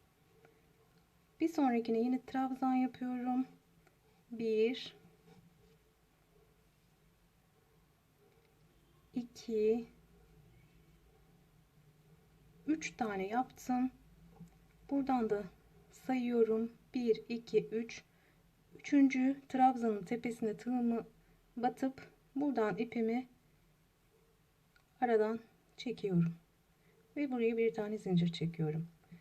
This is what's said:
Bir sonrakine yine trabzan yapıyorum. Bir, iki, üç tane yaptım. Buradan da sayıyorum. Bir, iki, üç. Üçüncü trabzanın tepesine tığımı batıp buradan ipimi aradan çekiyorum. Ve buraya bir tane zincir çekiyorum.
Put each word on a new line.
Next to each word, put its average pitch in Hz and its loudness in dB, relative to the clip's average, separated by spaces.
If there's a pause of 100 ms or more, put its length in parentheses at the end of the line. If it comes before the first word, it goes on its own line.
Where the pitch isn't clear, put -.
(1400)
Bir 330 2
sonrakine 240 0
yine 254 0
trabzan 262 -2
yapıyorum. 254 -2 (880)
Bir, 226 0 (4000)
iki, 226 -2 (2750)
üç 311 -4
tane 196 -2
yaptım. 254 -2 (1000)
Buradan 262 0
da 208 0 (480)
sayıyorum. 233 2 (220)
Bir, 240 0
iki, 226 -2
üç. 226 -6 (720)
Üçüncü 277 4
trabzanın 233 4
tepesine 226 -4
tığımı 240 -2 (520)
batıp 254 -4 (260)
buradan 240 0
ipimi 233 -2 (1700)
aradan 226 2 (380)
çekiyorum. 175 0 (840)
Ve 285 -2
buraya 233 0
bir 226 2
tane 214 -4
zincir 175 0
çekiyorum. 160 -4 (340)